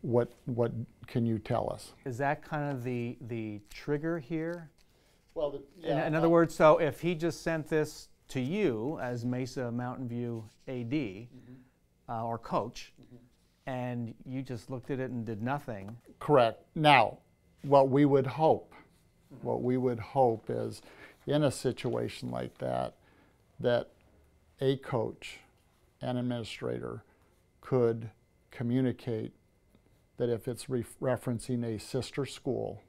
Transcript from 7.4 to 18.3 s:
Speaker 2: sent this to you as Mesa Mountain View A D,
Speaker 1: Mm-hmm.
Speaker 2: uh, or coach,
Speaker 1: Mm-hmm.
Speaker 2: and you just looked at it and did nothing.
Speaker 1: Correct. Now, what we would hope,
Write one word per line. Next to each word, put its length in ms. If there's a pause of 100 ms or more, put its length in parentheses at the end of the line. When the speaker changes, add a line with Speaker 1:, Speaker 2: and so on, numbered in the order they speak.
Speaker 2:
sent 260
this 400 (220)
to 100
you 600
as 240
Mesa 460
Mountain 380
View 340 (240)
A 160
D, 500
Speaker 1:
Mm-hmm. 800
Speaker 2:
uh, 140
or 100
coach, 640
Speaker 1:
Mm-hmm. 160 (540)
Speaker 2:
and 440 (120)
you 160
just 280
looked 200
at 80
it 140
and 120
did 160
nothing. 560 (220)
Speaker 1:
Correct. 460 (100)
Now, 440 (440)
what 260
we 160
would 220
hope, 480 (580)